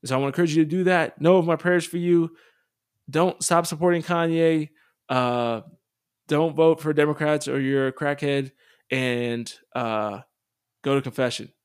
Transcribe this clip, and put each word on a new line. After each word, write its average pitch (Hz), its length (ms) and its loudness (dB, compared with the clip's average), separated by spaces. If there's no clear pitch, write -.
So 131 100 -4
I 131 40 2
wanna 139 100 0
encourage 156 260 0
you 160 100 4
to 147 60 -6
do 180 140 -2
that. 175 360 0
Know 175 180 6
of 165 80 2
my 165 100 0
prayers 175 300 0
for - 100 -8
you. 175 400 2
Don't 160 340 0
stop 170 220 2
supporting 170 380 0
Kanye. 165 680 0
Uh, 120 540 -2
don't 156 280 0
vote 160 260 4
for 151 120 -2
Democrats 151 560 0
or 135 100 -2
you're 135 280 0
a 131 60 -4
crackhead. 139 600 -4
And, 120 600 -4
uh, 107 460 -4
go 139 120 0
to 139 60 2
confession. 127 540 -6